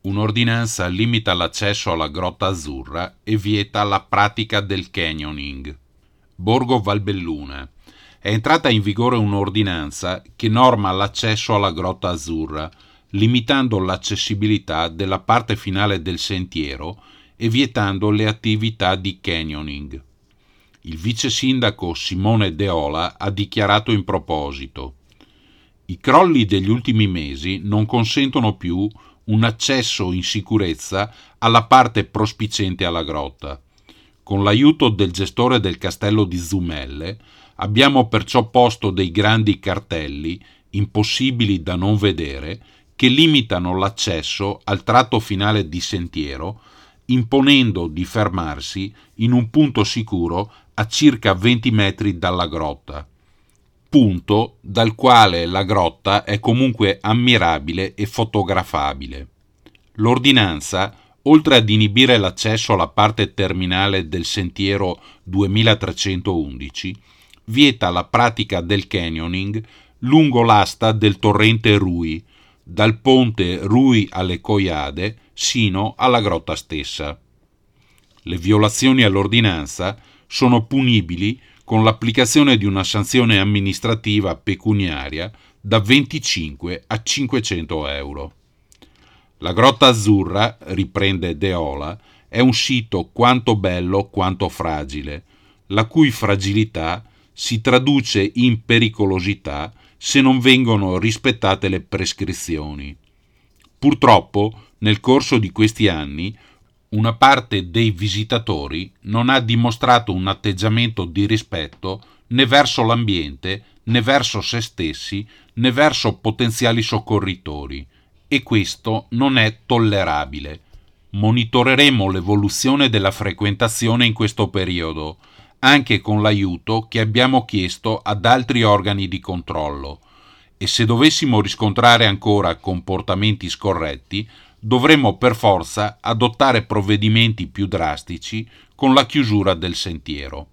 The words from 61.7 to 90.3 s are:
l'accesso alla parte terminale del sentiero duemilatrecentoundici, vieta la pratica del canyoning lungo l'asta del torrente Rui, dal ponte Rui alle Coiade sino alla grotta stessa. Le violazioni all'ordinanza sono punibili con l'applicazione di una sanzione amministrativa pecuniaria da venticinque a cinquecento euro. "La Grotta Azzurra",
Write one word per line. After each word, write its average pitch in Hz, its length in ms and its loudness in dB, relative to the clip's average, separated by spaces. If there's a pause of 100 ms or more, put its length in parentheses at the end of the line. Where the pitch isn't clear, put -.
l'accesso 110 560 -2
alla 87 140 2
parte 107 460 0
terminale 92 760 -2
del 82 160 -6
sentiero 95 760 -4 (220)
duemilatrecentoundici, 92 1700 -2 (520)
vieta 113 440 2
la 90 140 -2
pratica 117 580 -2
del 98 260 -2
canyoning 90 760 -6 (360)
lungo 135 420 4
l'asta 110 500 4
del 104 280 2
torrente 110 580 4
Rui, 85 460 -2 (400)
dal 104 340 0
ponte 113 640 2
Rui 113 480 4
alle 92 320 -4
Coiade 90 760 -2 (140)
sino 104 640 -2
alla 120 260 2
grotta 82 340 -4
stessa. 76 640 -10 (1080)
Le 87 140 -8
violazioni 107 640 2
all'ordinanza 98 920 0 (280)
sono 123 380 2
punibili 110 760 0 (240)
con 110 200 0
l'applicazione 120 720 2
di 101 80 -2
una 95 180 -2
sanzione 110 560 2
amministrativa 101 960 -2
pecuniaria 87 960 -4 (300)
da 110 180 0
venticinque 95 1080 -2
a 107 160 -4
cinquecento 85 840 -4
euro. 71 460 -10 (1080)
"La 87 140 -6
Grotta 127 340 4
Azzurra", 104 720 2